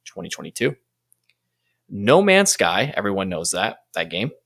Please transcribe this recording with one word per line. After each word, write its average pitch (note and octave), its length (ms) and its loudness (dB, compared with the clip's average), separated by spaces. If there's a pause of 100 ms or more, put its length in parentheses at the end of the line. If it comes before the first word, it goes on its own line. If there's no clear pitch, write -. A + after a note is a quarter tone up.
twenty F2 240 -16
twenty-two. E2 460 -6 (1120)
No A#2 320 4
Man's G3 300 4
Sky, G2 440 0
everyone G2 320 -2
knows E2+ 240 -4
that, F#2+ 280 -4 (140)
that E2 160 -4
game. G2+ 220 -4 (140)